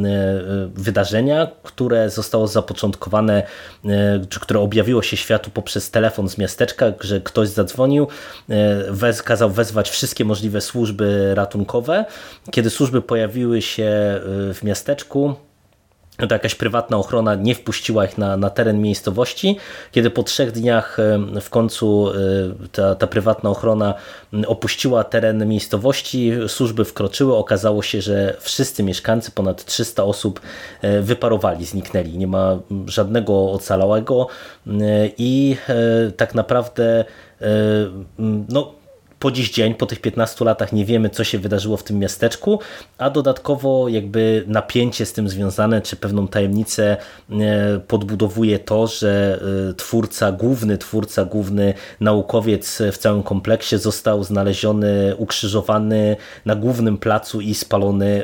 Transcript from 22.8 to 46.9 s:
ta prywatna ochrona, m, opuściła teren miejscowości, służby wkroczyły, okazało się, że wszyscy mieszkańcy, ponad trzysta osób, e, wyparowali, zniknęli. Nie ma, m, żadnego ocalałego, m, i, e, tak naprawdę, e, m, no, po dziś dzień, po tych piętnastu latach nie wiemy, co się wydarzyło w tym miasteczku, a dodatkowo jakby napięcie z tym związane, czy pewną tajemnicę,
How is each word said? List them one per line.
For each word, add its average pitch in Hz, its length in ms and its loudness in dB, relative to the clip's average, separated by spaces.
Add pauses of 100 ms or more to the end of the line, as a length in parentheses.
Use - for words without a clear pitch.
ta - 120 0
prywatna 107 420 2
ochrona, 104 440 2 (400)
m, 104 140 0
opuściła 113 560 0
teren 110 440 2
miejscowości, 113 840 0 (160)
służby 113 380 0
wkroczyły, 127 500 0
okazało 104 480 2
się, - 180 -4
że 98 380 0
wszyscy - 440 -2
mieszkańcy, 110 480 -2
ponad 95 340 -2
trzysta - 380 -2
osób, 98 360 -2 (420)
e, 101 200 2
wyparowali, 101 640 0
zniknęli. 87 520 -4
Nie 95 100 -2
ma, 95 320 0 (120)
m, 95 180 -8
żadnego 101 640 2
ocalałego, 107 760 2 (400)
m, 104 120 -2 (380)
i, 131 400 2 (120)
e, 113 420 2
tak 117 240 0
naprawdę, 117 720 2 (360)
e, 110 40 -4 (720)
m, 107 300 0
no, 139 280 -2 (420)
po 135 120 0
dziś 120 200 -2
dzień, 113 220 2
po - 120 -4
tych - 160 -6
piętnastu 113 440 -2
latach 110 280 0
nie 104 120 2
wiemy, 110 240 2
co 113 140 -2
się 107 160 -2
wydarzyło 101 380 -2
w - 60 -8
tym 104 160 -2
miasteczku, 117 600 0 (380)
a 131 120 0
dodatkowo 131 800 0
jakby 110 580 2
napięcie 113 580 0
z - 80 -8
tym 104 160 -2
związane, 101 520 0
czy - 140 -8
pewną 101 320 -2
tajemnicę, 104 720 0 (320)